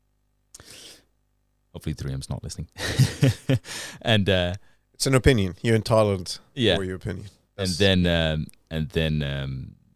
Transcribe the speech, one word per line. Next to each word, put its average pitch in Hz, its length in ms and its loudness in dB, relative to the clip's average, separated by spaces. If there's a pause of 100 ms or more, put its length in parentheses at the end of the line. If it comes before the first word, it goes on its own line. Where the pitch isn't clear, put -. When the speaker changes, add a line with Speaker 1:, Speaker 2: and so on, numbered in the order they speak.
(1700)
Speaker 1:
hopefully 80 200 -6
three 71 200 -8
M's 67 160 -10
not 64 140 -8
listening. - 300 -12
<laughs> - 840 0 (420)
And, 107 280 2
uh, 90 260 0 (380)
Speaker 2:
It's - 140 -4
an 135 80 4
opinion. 107 460 4
You're 117 140 4
entitled 104 640 2 (140)
Speaker 1:
Yeah. 104 220 2
Speaker 2:
for 95 80 -2
your 92 120 -6
opinion. 95 300 -8 (320)
Speaker 1:
And 95 100 -4
Speaker 2:
That's 90 100 -2
Speaker 1:
then, 92 300 6
um, 80 400 0 (220)
and 78 200 -4
then, 78 340 0
um, 67 520 -8 (200)